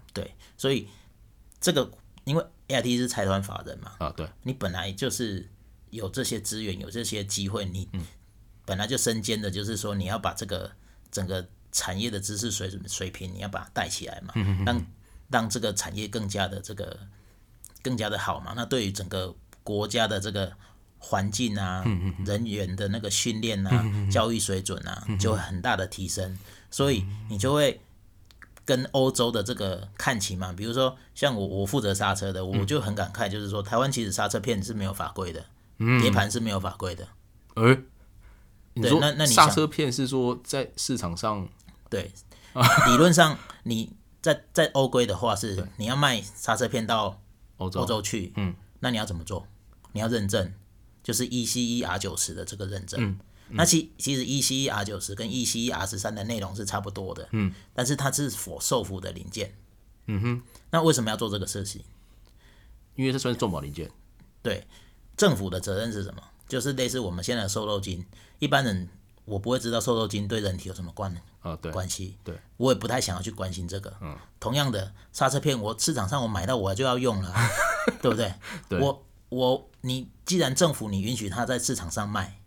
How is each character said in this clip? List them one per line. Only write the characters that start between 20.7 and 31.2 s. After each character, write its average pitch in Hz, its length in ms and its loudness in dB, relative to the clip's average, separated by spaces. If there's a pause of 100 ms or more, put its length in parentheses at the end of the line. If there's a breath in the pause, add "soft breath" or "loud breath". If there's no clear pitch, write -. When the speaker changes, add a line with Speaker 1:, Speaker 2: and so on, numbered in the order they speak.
Speaker 1:
环 101 320 0
境 104 280 0
啊， 92 280 -2
Speaker 2:
嗯， 95 220 0
嗯， 92 100 -4
嗯。 92 60 -4
Speaker 1:
人 104 220 0
员 98 300 -4
的 101 120 -2
那 107 100 0
个 104 100 -4
训 110 320 0
练 107 260 0
啊， 92 60 0
Speaker 2:
嗯， 120 60 6
嗯， 107 140 2
嗯， 101 160 0
嗯。 - 20 4
Speaker 1:
教 110 220 4
育 113 60 0
水 98 220 0
准 95 260 -4
啊， - 200 -8
Speaker 2:
嗯， 110 80 0
嗯， - 20 0
嗯。 - 20 0
Speaker 1:
就 92 140 2
会 95 60 2
很 90 240 -4
大 120 140 2
的 92 100 -2
提 95 220 -8
升。 95 280 -4 (340 loud breath)
所 143 200 2
以 98 160 2 (220)
你 104 100 -4
就 131 160 2
会 147 260 4 (840)
跟 131 260 2
欧 131 220 6
洲 120 180 4
的 117 120 0
这 117 120 -2
个 95 420 -4
看 127 220 2
齐 95 160 -2
嘛。 92 180 -6
比 92 120 -8
如 117 80 -4
说 131 240 2 (180 loud breath)
像 139 220 2